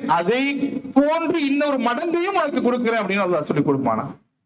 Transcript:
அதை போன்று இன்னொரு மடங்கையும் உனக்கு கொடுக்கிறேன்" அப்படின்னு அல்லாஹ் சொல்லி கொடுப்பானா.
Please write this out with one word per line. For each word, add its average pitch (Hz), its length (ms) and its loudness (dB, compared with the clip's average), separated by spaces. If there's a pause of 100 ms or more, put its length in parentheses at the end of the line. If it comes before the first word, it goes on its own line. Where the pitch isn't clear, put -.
அதை 175 340 2 (540)
போன்று 311 480 2
இன்னொரு 285 340 0
மடங்கையும் 339 640 0
உனக்கு 294 220 0
கொடுக்கிறேன்" 233 400 0
அப்படின்னு 196 240 0
அல்லாஹ் 170 240 0
சொல்லி 143 140 2
கொடுப்பானா. 127 400 0 (420)